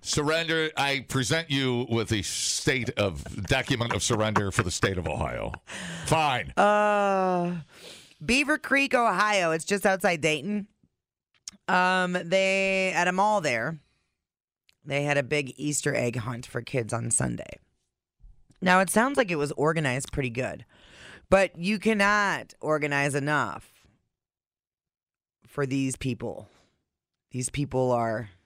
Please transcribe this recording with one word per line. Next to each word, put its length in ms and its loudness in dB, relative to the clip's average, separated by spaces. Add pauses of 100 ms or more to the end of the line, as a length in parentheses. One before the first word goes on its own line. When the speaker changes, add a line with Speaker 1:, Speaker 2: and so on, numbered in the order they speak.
Speaker 1:
surrender. 760 0
I 300 0
present 420 0
you 400 0
with 220 0
a 100 0
state 720 -2
of 320 0 (240)
document 460 0
of 100 -2
surrender 480 2
for 120 0
the 80 -2
state 260 0
of 100 -4
Ohio. 460 -4 (520)
Fine. 520 0
Speaker 2:
Uh, 960 2 (680)
Beaver 340 2
Creek, 360 0
Ohio. 580 4
It's 140 -2
just 200 -2
outside 360 2
Dayton. 460 -2 (1000)
Um, 560 2
they, 720 2
at 140 2
a 60 0
mall 280 2
there, 380 -2 (1040)
they 180 -2
had 140 0
a 60 0
big 340 -2
Easter 380 -2
egg 220 0
hunt 280 -8
for 160 -8
kids 320 -4
on 180 -4
Sunday. 480 -4 (1000)
Now, 180 6
it 100 2
sounds 280 2
like 140 0
it 60 -2
was 160 -2
organized 600 0
pretty 160 -4
good, 360 -6 (640)
but 280 4
you 220 -2
cannot 800 2
organize 540 0
enough 540 -2 (1800)
for 180 -4
these 320 -2
people. 500 -6 (840)
These 180 -6
people 420 -2
are 380 -2 (160)